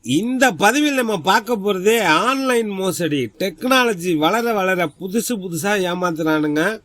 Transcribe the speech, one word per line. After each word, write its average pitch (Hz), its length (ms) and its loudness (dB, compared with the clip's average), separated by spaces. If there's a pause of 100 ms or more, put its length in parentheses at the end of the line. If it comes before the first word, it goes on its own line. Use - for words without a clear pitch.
(160)
இந்த 247 300 2 (160)
பதிவில் 269 380 2
நம்ம 226 160 -2 (140)
பார்க்க 220 340 2
போறதே 202 320 2 (320)
ஆன்லைன் 254 520 0
மோசடி. 165 440 -2 (160)
டெக்னாலஜி 214 760 0 (100)
வளர 226 360 2
வளர 180 400 0
புதுசு 202 440 -4
புதுசா 180 300 -2 (180)
ஏமாத்துறானுங்க. 156 720 0 (220)